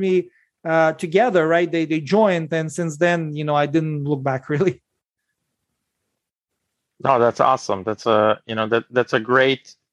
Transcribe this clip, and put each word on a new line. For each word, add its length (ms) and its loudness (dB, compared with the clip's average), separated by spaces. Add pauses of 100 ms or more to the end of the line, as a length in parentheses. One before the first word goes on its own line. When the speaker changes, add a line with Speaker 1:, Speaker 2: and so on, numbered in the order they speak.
Speaker 1:
me, 260 0 (340)
uh, 280 2
together, 540 0
right? 240 2
They, 140 -2
they 160 -4
joined, 500 0
and 200 -4
since 260 -6
then, 220 2 (180)
you 60 -6
know, 200 -2
I 40 -2
didn't 380 -2
look 180 -4
back 260 -4
<laughs> 40 -2
really. 280 -2 (2250)
Speaker 2:
No, 160 2
that's 200 2
awesome. 440 0
That's 220 -6
a, 420 2
you 80 -8
know, 120 -4
that, 220 -2
that's 240 -2
a 60 2
great, 560 0 (180)